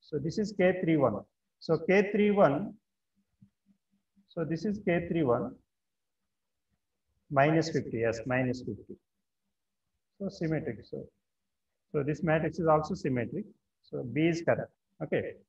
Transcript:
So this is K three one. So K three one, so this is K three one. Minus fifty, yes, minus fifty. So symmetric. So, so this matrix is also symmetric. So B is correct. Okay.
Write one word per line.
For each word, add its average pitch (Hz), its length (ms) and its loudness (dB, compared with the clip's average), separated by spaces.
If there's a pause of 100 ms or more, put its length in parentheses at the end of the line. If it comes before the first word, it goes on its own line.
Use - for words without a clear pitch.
So - 160 -8
this 156 220 -4
is 208 180 -2
K 185 260 4
three 165 140 4
one. 117 240 2 (380)
So 160 180 -2
K 185 340 4
three 208 200 4
one, 196 420 4 (1500)
so 170 160 -6
this 160 220 -4
is 208 200 -4
K 170 220 0
three 170 160 0
one. 123 320 0 (1800)
Minus 156 380 4
fifty, 135 300 -4
yes, 113 260 0
minus 127 380 -2
fifty. - 320 -12 (1200)
So 196 80 -6
symmetric. 156 560 -4
So, - 220 -12 (880)
so 147 100 0
this 147 180 -4
matrix 160 380 0
is 165 80 0
also 156 280 2
symmetric. 127 500 -4 (380)
So 143 200 -10
B 139 240 0
is 165 140 0
correct. 117 300 -2 (300)
Okay. 127 340 -4 (140)